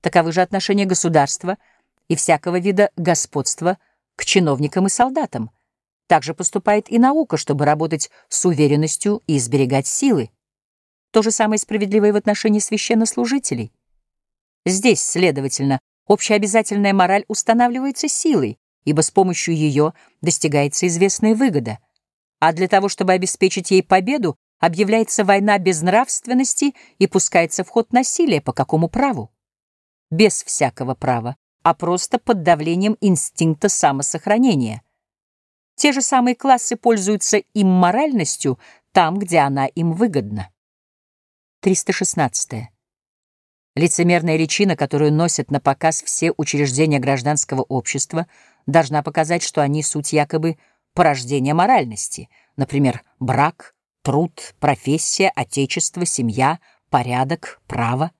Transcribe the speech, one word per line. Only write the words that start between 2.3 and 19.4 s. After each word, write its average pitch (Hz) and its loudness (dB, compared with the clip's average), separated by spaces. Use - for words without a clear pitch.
вида 196 2
господства 165 -2
к - -10
чиновникам 151 0
и 190 0
солдатам. 254 -2
Так 160 4
же 156 -6
поступает 208 -2
и 233 2
наука, 269 2
чтобы 143 -2
работать 151 -2
с - -6
уверенностью 151 0
и 147 0
сберегать 135 0
силы. 190 0
То 220 4
же 226 0
самое 214 0
справедливо 208 0
и 208 4
в 208 0
отношении 208 0
священнослужителей. 226 -2
Здесь, 190 2
следовательно, 139 0
общеобязательная 202 0
мораль 196 2
устанавливается 247 0
силой, 160 0
ибо 151 0
с - -2
помощью 180 0